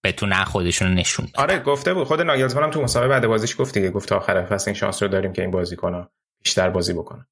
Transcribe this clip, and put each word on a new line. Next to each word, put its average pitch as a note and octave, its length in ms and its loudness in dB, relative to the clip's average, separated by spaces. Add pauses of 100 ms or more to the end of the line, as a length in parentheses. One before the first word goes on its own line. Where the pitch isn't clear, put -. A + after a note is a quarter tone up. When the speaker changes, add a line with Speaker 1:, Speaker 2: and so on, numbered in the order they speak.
Speaker 1:
بتونن F#2+ 400 0
خودشون F#2 500 0
نشون - 320 0
بدن. - 180 -2
Speaker 2:
آره، F3+ 160 2
گفته C#3+ 340 0
بود، D#3+ 140 0
خود D#3 140 0
ناگلزمان C3+ 420 2
هم D#3 60 0
تو D3+ 120 -2
مسابقه A#2+ 260 2
بعد B2+ 200 4
بازیش A2+ 320 0
گفت C3 140 0
دیگه، F#2+ 180 2
گفت G2 180 -4
تا G2+ 80 2
آخر F#2 280 0
فصل G2 240 -2
این G2+ 60 -2
شانس G2 280 -2
رو G2 60 0
داریم F#2+ 240 0
که F#2 80 -2
این F#2 100 -2
بازیکن‌ها F2+ 580 -4 (340)
بیشتر F#2 260 2
بازی F2+ 240 0
بکنن. - 380 -8